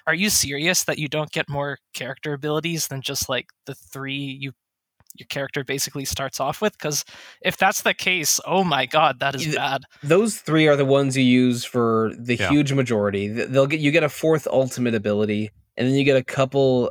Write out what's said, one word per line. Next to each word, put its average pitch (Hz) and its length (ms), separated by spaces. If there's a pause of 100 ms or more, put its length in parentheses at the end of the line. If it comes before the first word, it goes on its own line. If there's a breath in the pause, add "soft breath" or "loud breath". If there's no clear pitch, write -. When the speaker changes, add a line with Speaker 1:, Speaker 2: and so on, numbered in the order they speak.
Speaker 1:
are 160 80
you 196 160
serious 147 540
that 147 140
you 151 100
don't 151 240
get - 160
more 143 300 (140)
character 131 400
abilities 151 540
than 135 160
just, - 260
like, 123 200 (180)
the 139 80
three 135 400
you, 139 380 (640)
your - 100
character 139 380
basically 139 400
starts - 340
off 139 240
with? 214 160
'Cause 151 260 (380 loud breath)
if 180 140
that's 196 260
the 202 120
case, 180 520
oh 180 160
my 139 240
God, 147 320
that 139 160
is 131 80
Speaker 2:
Th-, 151 140
Speaker 1:
bad. 139 260 (220 soft breath)
Speaker 2:
those 196 340
three 156 300
are 143 80
the 139 80
ones 135 320
you 135 80
use 123 400
for 113 520
the 120 200
Speaker 3:
Yeah. 104 120
Speaker 2:
huge 143 240
majority. 104 640
Th-, 117 140
they'll 135 180
get, 156 140
you 147 100
get 156 140
a 147 40
fourth 156 380
ultimate 123 480
ability, 104 560 (260)
and 123 120
then 135 80
you 139 80
get 135 120
a 127 80
couple, 131 640